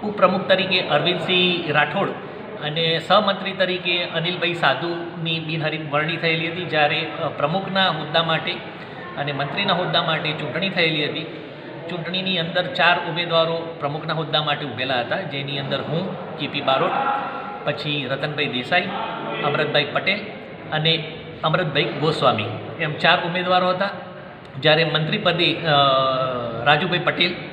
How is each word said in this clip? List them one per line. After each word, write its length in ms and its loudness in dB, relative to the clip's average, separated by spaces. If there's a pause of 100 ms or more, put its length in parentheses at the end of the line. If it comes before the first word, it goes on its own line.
ઉપપ્રમુખ 440 2
તરીકે 340 4
અરવિંદસિંહ 880 2
રાઠોડ 360 2 (560)
અને 440 0
સહમંત્રી 460 4
તરીકે 500 0
અનિલભાઈ 500 -2
સાધુની 880 0
બિનહરીફ 420 -2 (100)
વરણી 260 0
થયેલી 300 0
હતી, 180 -4
જ્યારે, 400 2
અ, 220 -4 (100)
પ્રમુખના 520 0
હોદ્દા 340 0
માટે 280 0 (680)
અને 140 -2
મંત્રીના 420 0
હોદ્દા 300 0
માટે 280 0
ચૂંટણી 380 -4
થયેલી 360 2
હતી. 180 -4 (680)
ચૂંટણીની 480 -2
અંદર 360 0
ચાર 260 6 (100)
ઉમેદવારો 720 0
પ્રમુખના 340 -2
હોદ્દા 300 0
માટે 220 0
ઊભેલા 340 -2
હતા, 220 -2
જેની 380 -4
અંદર 220 -2
હું, 340 -2 (220)
કે 100 -4
પી 140 -4
બારોટ, 300 2 (720)
પછી 440 -2
રતનભાઈ 360 -2
દેસાઈ, 440 0 (540)
અમરતભાઈ 500 2
પટેલ 260 0 (520)
અને 320 2 (400)
અમરતભાઈ 400 2
ગોસ્વામી, 600 2 (360)
એમ 180 -2
ચાર 280 4
ઉમેદવારો 440 2
હતા. 200 2 (720)
જ્યારે 240 6
મંત્રી 320 0
પદે, 360 2
અ, 180 0 (920)
રાજુભાઈ 360 4
પટેલ 360 2 (180)